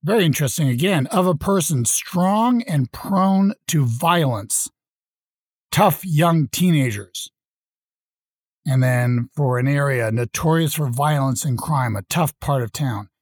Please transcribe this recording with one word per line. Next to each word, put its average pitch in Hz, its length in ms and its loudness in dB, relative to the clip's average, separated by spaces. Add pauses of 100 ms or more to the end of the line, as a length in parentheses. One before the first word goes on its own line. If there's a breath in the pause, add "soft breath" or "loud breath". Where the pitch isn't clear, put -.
Very 165 220 2
interesting, 147 440 0
again, 156 380 0
of 185 200 2
a 180 80 2
person 156 500 0
strong 208 760 0
and 143 280 -2
prone 190 600 2 (140)
to 147 180 2
violence. 123 840 0 (1000)
Tough 185 340 2
young 165 420 2
teenagers. 135 840 -2 (1400)
And 131 180 2
then 123 520 0
for 127 240 0
an 127 80 0
area 139 440 0
notorious 156 640 0
for 151 140 -2
violence 135 540 -2
and 127 140 -2
crime, 127 380 -2
a 98 80 -6
tough 165 360 -2
part 139 220 -2
of 113 100 -6
town. 110 380 -6 (120)